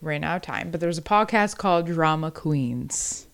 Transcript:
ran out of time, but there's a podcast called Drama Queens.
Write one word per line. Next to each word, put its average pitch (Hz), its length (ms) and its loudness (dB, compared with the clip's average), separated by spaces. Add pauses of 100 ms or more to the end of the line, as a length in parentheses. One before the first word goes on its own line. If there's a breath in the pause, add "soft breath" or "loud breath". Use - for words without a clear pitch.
ran 156 220 -4
out 160 120 0
of 180 60 -6
time, 160 280 -6
but 165 100 -4
there's 170 180 0
a 165 40 -6
podcast 208 540 2
called 170 300 2
Drama 160 440 2
Queens. 135 1040 -2